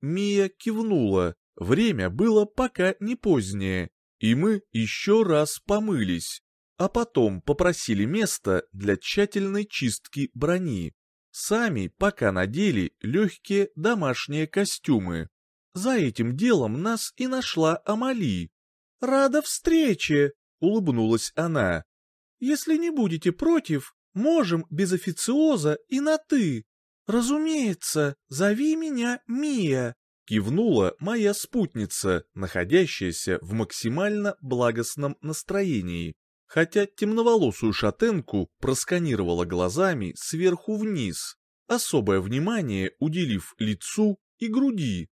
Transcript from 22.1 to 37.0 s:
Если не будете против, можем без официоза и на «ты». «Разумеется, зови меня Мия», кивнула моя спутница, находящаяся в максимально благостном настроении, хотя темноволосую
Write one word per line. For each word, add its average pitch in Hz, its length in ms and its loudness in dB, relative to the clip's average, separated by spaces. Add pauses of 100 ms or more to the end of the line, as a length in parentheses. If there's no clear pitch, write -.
Если 294 380 0
не 339 140 0
будете 185 420 0
против, 285 640 0 (200)
можем 202 560 2
без 180 220 0
официоза 185 840 0 (100)
и 262 120 -2
на 311 180 2
«ты». 185 460 0 (420)
«Разумеется, 240 1080 0 (140)
зови 214 480 0
меня 247 500 -2
Мия», 202 680 -2 (300)
кивнула 123 760 2
моя 208 340 0
спутница, 104 880 -2 (100)
находящаяся 95 1080 0
в 87 100 -10
максимально 185 880 -2
благостном 123 800 -2
настроении, 110 920 -4 (320)
хотя 170 400 0
темноволосую 214 840 2